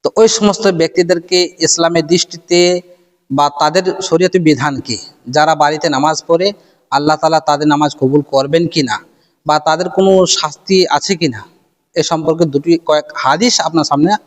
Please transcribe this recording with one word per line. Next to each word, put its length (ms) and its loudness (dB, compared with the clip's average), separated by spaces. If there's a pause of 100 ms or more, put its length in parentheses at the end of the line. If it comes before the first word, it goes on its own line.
তো 120 -2
ওই 120 6
সমস্ত 400 0
ব্যক্তিদেরকে 680 0 (200)
ইসলামের 480 0
দৃষ্টিতে 520 -2 (720)
বা 200 0
তাদের 340 -2 (180)
শরীয়তি 360 0
বিধান 420 2
কি? 160 -10 (320)
যারা 260 2
বাড়িতে 340 0
নামাজ 280 0 (100)
পড়ে 200 0 (460)
আল্লাহ 240 0
তাআলা 240 0
তাদের 280 -2
নামাজ 280 0
কবুল 260 0
করবেন 460 0
কি 140 -2
না 140 -4 (500)
বা 120 2
তাদের 300 -2
কোনো 240 2 (140)
শাস্তি 500 -2 (140)
আছে 260 -2
কি 120 -4
না, 120 -8 (560)
এ 60 0
সম্পর্কে 420 -2
দুটি 280 0 (140)
কয়েক 280 0
হাদিস 460 0
আপনার 240 -2
সামনে 260 2 (160)